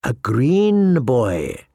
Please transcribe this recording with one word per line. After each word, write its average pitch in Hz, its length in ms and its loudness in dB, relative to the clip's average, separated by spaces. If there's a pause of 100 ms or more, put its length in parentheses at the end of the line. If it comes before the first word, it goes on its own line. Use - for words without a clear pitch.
A 123 120 -4
green 180 880 2
boy 104 560 -2 (160)